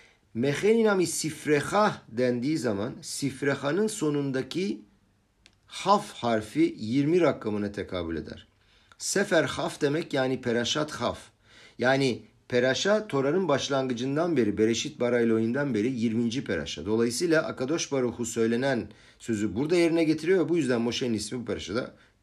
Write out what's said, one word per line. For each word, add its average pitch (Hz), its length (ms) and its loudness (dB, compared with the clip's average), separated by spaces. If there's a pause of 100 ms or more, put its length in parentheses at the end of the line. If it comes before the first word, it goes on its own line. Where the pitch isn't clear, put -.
(340)
"Mecheninami 190 720 2
sifrecha" 156 1000 0
dendiği 123 500 0
zaman 117 440 -2
sifrecha'nın 143 840 -2
sonundaki 143 960 -2 (840)
haf - 460 2
harfi 120 680 0
yirmi 139 420 2
rakamına 104 520 0
tekabül 87 440 -6
eder. - 320 -12 (500)
Sefer 185 460 2
haf - 360 -6
demek, 151 340 -2
yani 131 260 0
peraşat 120 500 -2
haf. 107 280 -4 (600)
Yani 131 440 2 (260)
peraşa 190 600 2
Tora'nın 147 400 0
başlangıcından 139 880 0
beri, 104 220 2
Bereşit 113 420 0
Bara 120 200 2
Elohim'den 117 540 2
beri 110 180 0
yirminci 117 520 -2
peraşa. 78 420 -6
Dolayısıyla 123 560 2
Akadosh 131 500 -4
Baruch 123 260 0
Hu 120 80 -4
söylenen 117 600 0 (300)
sözü 104 360 -2
burada 151 220 0
yerine 170 280 4
getiriyor 156 400 2
ve 139 40 -4
bu 170 80 2
yüzden 127 240 2
Moşe'nin 117 340 0
ismi 113 260 -4
bu 113 40 -10
peraşada 104 500 -6 (280)